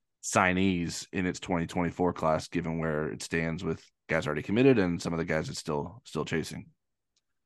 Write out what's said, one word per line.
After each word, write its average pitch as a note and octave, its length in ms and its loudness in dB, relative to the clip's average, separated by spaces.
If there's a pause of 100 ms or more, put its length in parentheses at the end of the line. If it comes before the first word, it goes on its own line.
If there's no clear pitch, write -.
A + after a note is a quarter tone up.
(240)
signees F#2 880 2
in F#2 140 -2
its E2+ 140 -4
twenty E2+ 260 -2
twenty-four F2 480 0
class, D#2+ 340 0
given E2 320 -4
where D#2 300 -2
it - 140 -8
stands E2 400 -2
with D#2+ 200 -4 (240)
guys D#2+ 180 0
already D2+ 180 -2
committed B2 360 6
and E2+ 220 2
some E2+ 120 -2
of E2 60 0
the E2+ 60 -2
guys D#2+ 240 -2
it's C#2 100 -10
still, - 460 -6
still D2+ 200 -6
chasing. - 420 -4 (800)